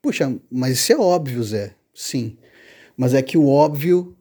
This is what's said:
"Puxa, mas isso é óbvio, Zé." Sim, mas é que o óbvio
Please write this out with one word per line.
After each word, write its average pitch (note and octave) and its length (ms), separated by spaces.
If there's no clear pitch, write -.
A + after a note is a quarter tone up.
"Puxa, C#3+ 340
mas B2+ 300
isso - 140
é D#4+ 40
óbvio, D#3+ 460
Zé." G#2 320
Sim, - 440
mas B2+ 160
é C3+ 80
que E3+ 160
o D3 100
óbvio D3+ 720